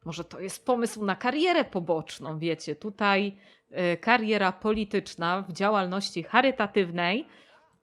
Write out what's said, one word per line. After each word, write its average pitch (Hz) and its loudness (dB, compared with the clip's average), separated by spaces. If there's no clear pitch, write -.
może 160 -8
to - -14
jest - -10
pomysł 233 0
na 190 0
karierę 302 2
poboczną, 160 -4
wiecie, 160 -4
tutaj, 202 0
y, 170 0
kariera 214 2
polityczna 196 -2
w 190 -10
działalności 196 0
charytatywnej. 202 2